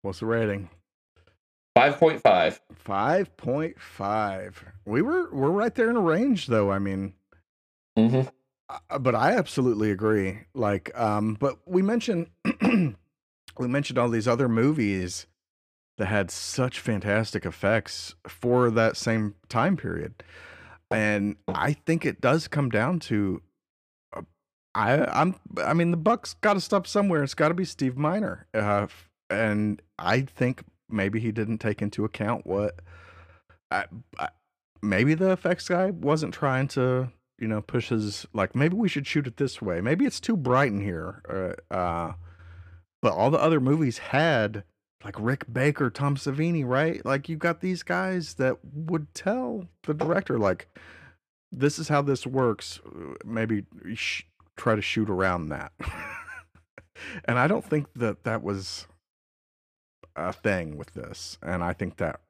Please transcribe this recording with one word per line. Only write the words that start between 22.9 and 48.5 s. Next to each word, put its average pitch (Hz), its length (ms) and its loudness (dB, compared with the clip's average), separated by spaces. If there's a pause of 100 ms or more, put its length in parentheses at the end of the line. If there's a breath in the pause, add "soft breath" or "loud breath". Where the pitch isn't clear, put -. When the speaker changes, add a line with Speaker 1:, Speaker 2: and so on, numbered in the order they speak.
Speaker 1:
to 101 420 0 (1300)
I, 113 300 4
I'm, 170 300 2 (280)
I - 100 0
mean, 170 180 2
the 170 60 0
buck's 214 440 0
gotta 202 200 2
stop 202 260 0
somewhere. 190 360 2
It's 135 120 -4
gotta 156 180 4
be 180 120 -2
Steve 131 320 -2
Miner. 156 580 -2
Uh, 104 280 2
f-, - 260 -12 (200)
and 104 520 0 (180)
I 104 220 2
think 127 420 -2 (260)
maybe 104 300 0
he 117 120 -2
didn't 110 280 -4
take 104 220 -2
into 101 240 -2
account 110 420 -4
what, 101 320 -2 (920 soft breath)
I, 95 140 -2 (320)
I, 78 120 -6 (520)
maybe 104 320 4
the 185 180 2
effects 180 360 -2
guy 185 240 0
wasn't 151 420 -2
trying 135 360 0
to, 127 420 0 (280)
you 113 80 -4
know, 107 140 -2
push - 280 -4
his, 104 440 -2
like, 98 220 0
"Maybe 156 200 2
we 214 140 0
should 143 180 -4
shoot 143 200 -2
it 117 100 -10
this - 240 -4
way. 90 200 -2
Maybe 160 240 2
it's - 140 -4
too 226 180 0
bright 127 340 4
in 101 100 -2
here." 90 760 -6 (140)
Uh, - 20 -8
uh, 85 400 -2 (880 soft breath)
but 104 120 2
all 101 180 4
the 160 100 2
other 160 180 4
movies 135 400 2
had, 117 640 2 (400)
like, 101 160 -12
Rick 120 320 -2
Baker, 131 380 2
Tom 143 260 -2
Savini, 147 500 -2
right? 131 400 0
Like, 139 240 -2
you 165 60 -4
got 165 260 -2
these 185 220 -4
guys 180 520 -4
that 131 220 0 (160)